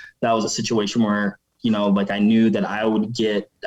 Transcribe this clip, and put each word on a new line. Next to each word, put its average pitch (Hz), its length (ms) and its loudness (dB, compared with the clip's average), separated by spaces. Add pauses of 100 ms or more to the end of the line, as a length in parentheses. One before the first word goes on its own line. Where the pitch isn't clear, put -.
(220)
that 117 100 0
was 110 140 0
a - 40 -4
situation 110 540 -2
where, 104 340 -2 (240)
you 117 100 0
know, 104 180 0
like, 98 200 0
I 101 100 -4
knew 113 300 4
that 101 160 -2
I 104 200 -4
would 110 280 -2
get, 104 380 -2 (160)